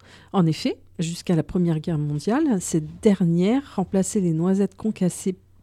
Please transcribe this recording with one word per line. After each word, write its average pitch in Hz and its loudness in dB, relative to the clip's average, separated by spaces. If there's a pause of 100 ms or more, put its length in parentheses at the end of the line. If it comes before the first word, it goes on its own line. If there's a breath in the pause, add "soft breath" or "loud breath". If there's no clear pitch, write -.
(320 loud breath)
En 185 4
effet, 254 -2 (200)
jusqu'à 170 -4
la 156 2
Première 170 0
Guerre 156 -2
mondiale, 196 0
cette 160 -4
dernière 196 2
remplaçait 190 -2
les 175 2
noisettes 190 0
concassées 190 -2 (260)